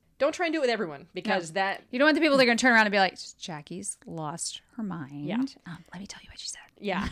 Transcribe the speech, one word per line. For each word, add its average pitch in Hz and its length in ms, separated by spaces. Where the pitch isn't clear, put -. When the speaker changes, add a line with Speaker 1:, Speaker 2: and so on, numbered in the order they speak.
Speaker 1:
Don't 294 160
try 349 140
and 320 60
do 320 60
it - 20
with 254 100
everyone, 170 420
because 180 380
Speaker 2:
No. - 100
Speaker 1:
that 190 300
Speaker 2:
You 247 80
don't 294 80
want 302 80
the 294 60
people 302 160
that 262 60
are 240 40
gonna 240 100
turn 247 160
around 220 140
and 202 40
be 208 60
like, 190 200
"Jackie's 170 600
lost 165 540
her 226 60
mind." 147 440
Speaker 1:
Yeah. 226 160
Speaker 2:
Um, 165 260
let 175 80
me 202 60
tell - 160
you - 80
what - 80
she - 100
said. - 100
Speaker 1:
Yeah. 196 300